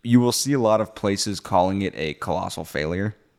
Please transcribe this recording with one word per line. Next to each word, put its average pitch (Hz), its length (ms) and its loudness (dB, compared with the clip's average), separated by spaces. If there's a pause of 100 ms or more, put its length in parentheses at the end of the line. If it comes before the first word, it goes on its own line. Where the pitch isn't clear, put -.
You 120 180 6
will 120 120 2
see 135 200 -2
a 139 60 0
lot 110 220 4
of 104 140 -6
places 101 440 -2
calling 95 440 0
it 98 140 -4
a 76 180 -4
colossal 92 500 -6
failure. 90 500 -4 (240)